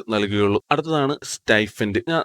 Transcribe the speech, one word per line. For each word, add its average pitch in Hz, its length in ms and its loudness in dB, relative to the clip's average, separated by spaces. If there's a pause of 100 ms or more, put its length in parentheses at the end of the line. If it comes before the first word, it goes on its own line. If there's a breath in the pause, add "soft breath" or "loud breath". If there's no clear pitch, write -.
നൽകുകയുള്ളൂ. 101 600 2
അടുത്തതാണ് 147 520 0
സ്റ്റൈഫൻഡ്. 107 840 -2
ഞാൻ 165 180 0